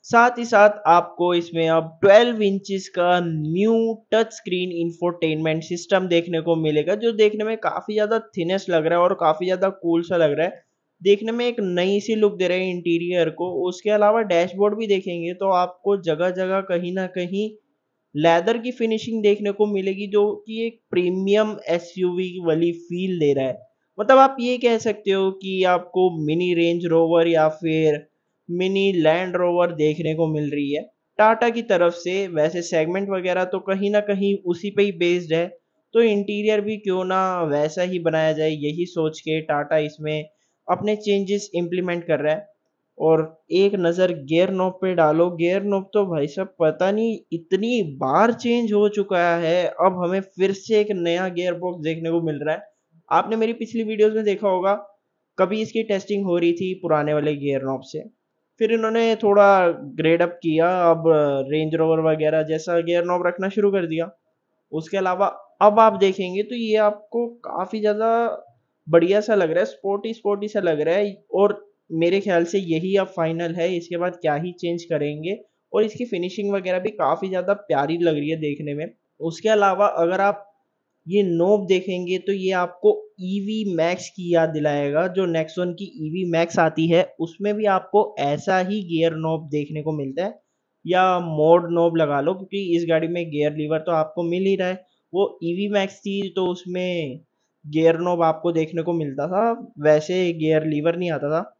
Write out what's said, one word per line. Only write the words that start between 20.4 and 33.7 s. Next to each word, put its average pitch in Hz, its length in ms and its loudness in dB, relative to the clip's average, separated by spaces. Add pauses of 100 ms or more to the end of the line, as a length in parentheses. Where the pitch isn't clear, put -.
एक 226 140 -8 (100)
प्रीमियम 196 680 0 (120)
एसयूवी 180 680 -2 (120)
वाली 165 280 2
फील 175 440 -6
दे 147 140 2
रहा 135 140 0
है। 127 120 -6 (400)
मतलब 214 200 6
आप 269 220 6
ये 247 180 0
कह 233 220 2
सकते 208 300 -4
हो 190 220 2
कि 190 360 -4
आपको 180 420 2 (160)
मिनी 175 280 0
रेंज 170 320 0
रोवर 165 420 4
या 156 280 4
फिर 156 500 0 (420)
मिनी 190 460 0
लैंड 175 420 2
रोवर 175 380 2
देखने 156 400 0
को 160 120 0
मिल 151 240 -2
रही 143 220 -4
है। 156 100 -4 (360)
टाटा 226 320 4
की 226 140 -6
तरफ 175 300 2
से 180 340 -4
वैसे 170 340 0
सेगमेंट 175 480 -2
वगैरह 185 340 0
तो 185 160 -4
कहीं 196 300 -2